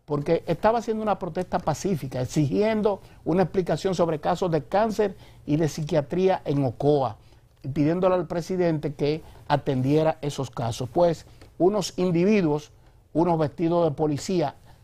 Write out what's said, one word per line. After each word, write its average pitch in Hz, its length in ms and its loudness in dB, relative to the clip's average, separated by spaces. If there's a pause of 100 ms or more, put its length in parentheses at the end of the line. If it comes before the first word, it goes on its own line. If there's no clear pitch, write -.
porque 147 420 0
estaba 214 320 2
haciendo 220 240 -4
una 202 160 -2
protesta 180 400 -4
pacífica, 143 600 -4
exigiendo 196 800 0 (260)
una 170 180 2
explicación 180 500 -2
sobre 165 260 0
casos 180 300 -2
de 160 140 0
cáncer 208 520 0 (300)
y 147 120 0
de 160 120 0
psiquiatría 170 760 0
en 143 200 0
Ocoa, 131 520 0 (440)
y - 60 -12
pidiéndole 165 480 2
al 175 100 -2
presidente 170 680 -2
que 151 260 -2 (260)
atendiera 147 760 2
esos 139 260 -6
casos. 123 420 -6
Pues, 170 360 2 (320)
unos 190 380 2
individuos, 175 760 2 (420)
unos 170 240 2
vestidos 165 480 0
de 160 60 2
policía, 151 640 -2 (280)